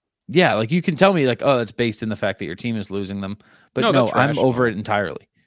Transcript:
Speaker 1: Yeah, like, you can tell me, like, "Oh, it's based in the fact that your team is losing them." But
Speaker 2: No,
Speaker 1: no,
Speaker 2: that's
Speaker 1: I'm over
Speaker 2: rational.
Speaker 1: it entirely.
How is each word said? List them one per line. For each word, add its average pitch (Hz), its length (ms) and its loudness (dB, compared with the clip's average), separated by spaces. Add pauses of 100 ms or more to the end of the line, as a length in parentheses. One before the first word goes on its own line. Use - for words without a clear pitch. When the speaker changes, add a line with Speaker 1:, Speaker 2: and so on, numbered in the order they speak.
(280)
Speaker 1:
Yeah, 156 260 2
like, 110 180 -2
you 175 100 2
can 170 140 -2
tell 196 180 6
me, 156 140 2
like, 120 160 0
"Oh, 135 160 4
it's 113 120 -4
based 117 320 -2
in 110 60 -4
the 104 60 -4
fact 98 240 -4
that 101 60 -8
your 82 100 -8
team 113 220 -6
is 98 140 -10
losing 98 280 -6
them." 98 180 -8 (360)
But - 80 -2
Speaker 2:
No, 220 100 2
Speaker 1:
no, 135 140 4
Speaker 2:
that's - 100 -2
Speaker 1:
I'm 143 220 2
over 127 260 2
Speaker 2:
rational. 113 120 0
Speaker 1:
it - 20 -6
entirely. 104 520 -4 (180)